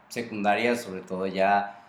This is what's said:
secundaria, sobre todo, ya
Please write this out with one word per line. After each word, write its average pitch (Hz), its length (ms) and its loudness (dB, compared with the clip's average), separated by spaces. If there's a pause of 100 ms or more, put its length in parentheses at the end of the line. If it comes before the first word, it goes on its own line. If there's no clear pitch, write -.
secundaria, 110 680 0
sobre 92 260 -8
todo, 92 240 -4
ya 98 640 2